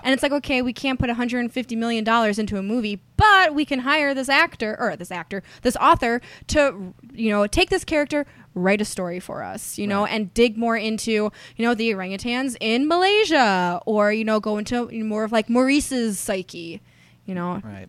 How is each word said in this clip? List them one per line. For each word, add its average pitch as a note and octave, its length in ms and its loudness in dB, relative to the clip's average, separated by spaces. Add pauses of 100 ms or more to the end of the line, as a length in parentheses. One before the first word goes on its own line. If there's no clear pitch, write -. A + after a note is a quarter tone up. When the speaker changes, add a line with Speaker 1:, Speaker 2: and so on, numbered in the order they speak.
Speaker 1:
And C4 100 2
it's - 80 0
like, C#4+ 80 0
okay, C#4 320 0
we B3 100 -2
can't C4 240 -4
put B3 140 -2
a A#3+ 40 -4
hundred A#3+ 360 -4
fifty B3 240 -6
million A3+ 300 -2
dollars A3 340 2
into G#3 180 -2
a F#3+ 60 -4
movie, G#3 380 -2 (160)
but F#4+ 360 6
we D4 120 0
can C4+ 160 -2
hire C#4 340 2
this C4 140 -2
actor, C#4 500 2
or G3+ 160 -2
this F3 160 -12
actor, F3+ 320 -8 (200)
this B3 120 2
author A#3+ 460 4 (280)
to, C4 460 0 (180)
you A3 180 0
know, G#3 180 2
take F#4 200 2
this F#4+ 140 0
character, D4 440 0 (280)
write F#3+ 260 2
a G#3+ 40 -2
story F3+ 340 -6
for - 240 -10
us, G2 340 -10
you G3+ 120 -4
know, G3+ 140 0
Speaker 2:
Right. G#3+ 100 -2
Speaker 1:
and G#3+ 220 -4
dig A#3 220 4
more A3+ 200 0
into, G#3+ 560 -2 (240)
you A3+ 100 -2
know, A#3+ 80 2
the A3+ 160 -2
orangutans A3 720 -6
in A#3 260 0
Malaysia, D4+ 1000 2
or, G#3 260 2
you A3 120 -2
know, G#3+ 140 0
go G#3+ 200 -2
into A#3 300 -4 (140)
more G#3+ 220 -2
of, A3 80 -4
like, A3 180 0
Maurice's B3+ 680 2
psyche, E3+ 600 -8 (460)
you F#3+ 80 -8
know. F3+ 300 -6
Speaker 2:
Right. G2 240 -14